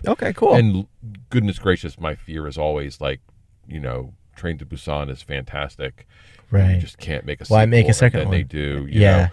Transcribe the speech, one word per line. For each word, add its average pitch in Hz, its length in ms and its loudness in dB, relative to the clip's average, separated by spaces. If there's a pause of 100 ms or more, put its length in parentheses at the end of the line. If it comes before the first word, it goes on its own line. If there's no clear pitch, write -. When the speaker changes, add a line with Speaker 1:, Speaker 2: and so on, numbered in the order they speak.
Speaker 1:
Okay, - 260 -2
cool. - 220 2
Speaker 2:
And 107 220 4
l-, 98 120 -6 (400)
goodness 104 300 0
gracious, 87 420 -2
my 78 140 -4
fear 78 340 -10
is 69 80 -12
always, 76 460 -4
like, 67 180 -4 (480)
you 76 120 -12
know, 64 340 -8 (200)
Train 85 240 -8
to 67 80 -14
Busan 73 440 -8
is 65 120 -12
fantastic. 69 840 -10 (440)
And 98 120 4
Speaker 1:
Right. 92 120 6
Speaker 2:
you 87 60 2
just - 180 -8
can't - 260 -8
make 71 160 -8
a - 60 -16
Speaker 1:
Why 110 200 6
make 113 220 4
a 110 40 6
Speaker 2:
sequel, 123 140 4
and 117 60 4
Speaker 1:
second 80 80 -2
Speaker 2:
then 92 100 -2
they 92 80 2
Speaker 1:
one? 82 100 -2
Speaker 2:
do, 71 420 -6
you 101 100 2
Speaker 1:
Yeah, 98 160 8
Speaker 2:
know? 90 160 4